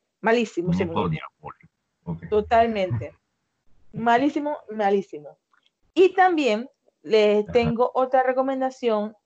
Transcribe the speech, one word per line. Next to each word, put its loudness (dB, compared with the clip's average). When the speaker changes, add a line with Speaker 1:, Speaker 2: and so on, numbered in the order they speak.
Speaker 1:
Malísimo 0
ese -2
Speaker 2:
Muñeco -4
Speaker 1:
muñeco. -6
Speaker 2:
diabólico. -20
Ok. -12
Speaker 1:
Totalmente. -2
Malísimo, -2
malísimo. -4
Y 4
también 2
les 4
Speaker 2:
Ajá. -10
Speaker 1:
tengo 0
otra 2
recomendación -2